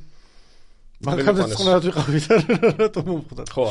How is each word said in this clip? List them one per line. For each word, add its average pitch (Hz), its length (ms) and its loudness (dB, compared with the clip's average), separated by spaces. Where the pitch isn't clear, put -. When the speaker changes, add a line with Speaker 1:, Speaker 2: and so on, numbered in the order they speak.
Speaker 1:
მანქანაზე 175 400 0
Speaker 2:
მე - 80 2
მიყვანეს. 190 180 -2
Speaker 1:
წყნარად 185 260 4
ვიყავი 151 360 0
და 226 140 2
<laughs> 214 280 2
რატომ 170 200 -4
მომხვდა? 151 400 -8
Speaker 2:
ხო, 127 260 -2